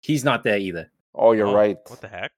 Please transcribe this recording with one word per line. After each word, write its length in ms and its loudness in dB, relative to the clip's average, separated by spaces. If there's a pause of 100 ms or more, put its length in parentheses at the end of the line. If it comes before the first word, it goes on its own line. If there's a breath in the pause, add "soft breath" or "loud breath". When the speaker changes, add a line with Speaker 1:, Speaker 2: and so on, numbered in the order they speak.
Speaker 1:
He's 240 -4
not 200 0
there 140 0
either. 320 -8 (240)
Speaker 2:
Oh, 180 4
you're 160 2
Speaker 3:
Oh, 60 0
Speaker 2:
right. 220 4 (120)
Speaker 3:
what 120 -20
the 80 -18
heck? 300 -12